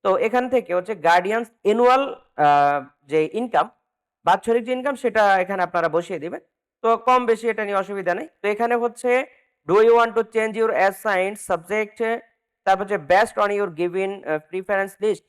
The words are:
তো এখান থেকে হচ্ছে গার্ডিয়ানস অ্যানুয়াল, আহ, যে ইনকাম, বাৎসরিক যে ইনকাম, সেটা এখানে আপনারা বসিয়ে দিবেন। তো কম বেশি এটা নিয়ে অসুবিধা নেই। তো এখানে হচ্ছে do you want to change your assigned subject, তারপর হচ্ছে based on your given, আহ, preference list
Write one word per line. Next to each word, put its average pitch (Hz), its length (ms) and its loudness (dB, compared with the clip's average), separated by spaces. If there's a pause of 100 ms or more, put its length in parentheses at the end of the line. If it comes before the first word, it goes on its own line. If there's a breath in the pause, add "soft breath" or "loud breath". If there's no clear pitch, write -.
তো 190 140 2
এখান 247 320 0
থেকে 233 260 -2
হচ্ছে 180 200 -4
গার্ডিয়ানস 180 520 0 (160)
অ্যানুয়াল, 247 520 2
আহ, 143 720 2 (180)
যে 156 300 0
ইনকাম, 220 360 -2 (560)
বাৎসরিক 220 380 0
যে 233 80 -6
ইনকাম, 254 240 -4
সেটা 208 440 2
এখানে 185 240 -2
আপনারা 170 260 -2
বসিয়ে 170 300 -4
দিবেন। 151 220 -10 (400)
তো 226 160 2
কম 247 280 2
বেশি 226 240 0
এটা 220 160 -4
নিয়ে 202 120 -2
অসুবিধা 190 360 -4
নেই। 233 140 -6 (140)
তো 202 60 -2
এখানে 233 280 0
হচ্ছে 247 500 -2 (440 soft breath)
do 170 60 2
you 220 240 6
want 226 180 2
to 226 60 0 (120)
change 220 260 -2
your 220 100 0 (160)
assigned 196 500 -2 (120)
subject, 208 480 -4 (680)
তারপর 190 160 2
হচ্ছে 202 160 -4
based 185 460 -2
on 202 60 0 (100)
your 202 100 -2 (120)
given, 185 300 -4
আহ, 156 280 -6 (120)
preference 196 520 -4
list 214 260 -4